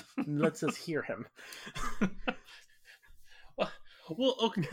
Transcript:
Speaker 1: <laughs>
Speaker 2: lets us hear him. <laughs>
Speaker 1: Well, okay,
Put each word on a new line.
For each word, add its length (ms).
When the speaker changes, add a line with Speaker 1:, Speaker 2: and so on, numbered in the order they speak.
Speaker 1:
<laughs> 160
Speaker 2:
lets 360
us 140
hear 260
him. 240
<laughs> 100
Speaker 1:
Well, 240
okay, 300